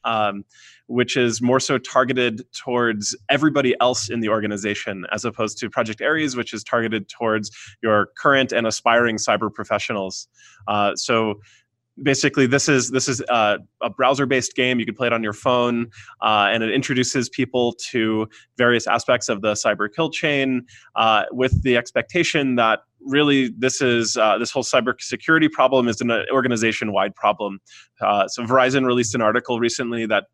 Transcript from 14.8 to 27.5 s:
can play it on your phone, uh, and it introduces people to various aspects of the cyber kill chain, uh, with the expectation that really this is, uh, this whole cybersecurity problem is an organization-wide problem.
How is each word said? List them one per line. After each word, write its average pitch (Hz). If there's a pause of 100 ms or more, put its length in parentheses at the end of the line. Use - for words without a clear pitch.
can 110
play 123
it 117
on 113
your 107
phone, 120 (320)
uh, 107
and 113
it 113
introduces 127
people 123 (180)
to 110 (300)
various 120
aspects 120
of 104
the 107
cyber 104
kill 160
chain, 135 (300)
uh, 107
with 127
the 123
expectation 135
that 113 (220)
really 139
this 127
is, 117
uh, 110
this 117
whole 131
cybersecurity 135
problem 131
is 113
an 120 (200)
organization-wide 110
problem. 101 (420)